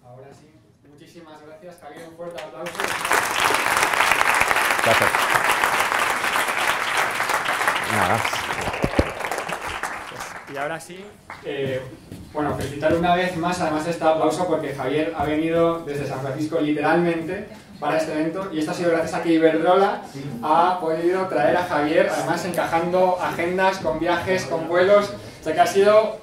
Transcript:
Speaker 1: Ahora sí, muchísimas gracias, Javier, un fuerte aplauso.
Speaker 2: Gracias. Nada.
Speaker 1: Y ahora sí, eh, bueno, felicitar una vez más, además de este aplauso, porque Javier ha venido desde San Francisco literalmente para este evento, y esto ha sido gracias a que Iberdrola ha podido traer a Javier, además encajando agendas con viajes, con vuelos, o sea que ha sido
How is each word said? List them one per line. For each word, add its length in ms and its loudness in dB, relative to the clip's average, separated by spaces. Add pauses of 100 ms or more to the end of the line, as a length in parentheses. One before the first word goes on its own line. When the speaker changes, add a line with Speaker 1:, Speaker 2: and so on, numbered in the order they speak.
Speaker 1:
Ahora 300 -20
sí, 160 -20 (400)
muchísimas 560 -20
gracias, 340 -20
Javier, 300 -18
un 60 -20
fuerte 260 -12
aplauso. 320 -12 (2000)
Speaker 2:
Gracias. 260 4 (2750)
Nada. 260 2 (2250)
Speaker 1:
Y 60 -8
ahora 220 -4
sí, 240 -16 (420)
eh, 360 -4 (500)
bueno, 240 -2
felicitar 380 0
una 220 4
vez 220 0
más, 240 -2
además 240 0
de 60 -2
este 120 -4
aplauso, 440 2
porque 260 -2
Javier 420 -2
ha 80 -2
venido 560 2
desde 260 -6
San 140 -6
Francisco 400 -2
literalmente 880 0 (320)
para 180 0
este 160 0
evento, 380 -2
y 80 -4
esto 120 -2
ha 40 -4
sido 160 2
gracias 240 0
a 80 -2
que 100 4
Iberdrola 680 4 (400)
ha 360 4
podido 480 0
traer 300 2
a 60 0
Javier, 500 2
además 320 -2
encajando 720 2
agendas 600 0
con 200 -2
viajes, 460 0
con 220 -4
vuelos, 440 6 (300)
o 20 -20
sea 100 -2
que 60 -2
ha 80 8
sido 560 6